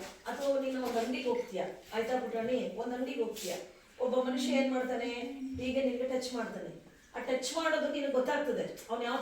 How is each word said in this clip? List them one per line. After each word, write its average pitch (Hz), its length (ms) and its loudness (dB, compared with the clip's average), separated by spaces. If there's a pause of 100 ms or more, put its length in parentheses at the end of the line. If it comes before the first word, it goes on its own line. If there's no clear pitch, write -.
(260)
ಅಥವಾ 277 340 2
ನೀನು 262 260 0
ಒಂದು 226 120 0
ಅಂಗಡಿಗೆ 247 300 0
ಹೋಗ್ತೀಯಾ, 185 380 0 (280)
ಆಯ್ತಾ 240 240 2
ಪುಟಾಣಿ? 226 580 0
ಒಂದು 240 200 -2
ಅಂಗಡಿಗೆ 254 280 0
ಹೋಗ್ತೀಯಾ, 185 320 -4 (440)
ಒಬ್ಬ 254 300 4
ಮನುಷ್ಯ 254 220 2
ಏನ್ 262 220 4
ಮಾಡ್ತಾನೆ, 247 400 0 (420)
ಹೀಗೆ 254 260 0
ನಿನ್ಗೆ 254 360 2
ಟಚ್ - 160 -4
ಮಾಡ್ತಾನೆ. 190 540 -6 (280)
ಆ - 20 -6
ಟಚ್ 262 380 0
ಮಾಡೋದು 302 360 2
ನಿನಗೆ 277 200 0
ಗೊತ್ತಾಗ್ತದೆ, 254 680 2 (120)
ಅವ್ನು 240 140 -2
ಯಾವ 254 180 0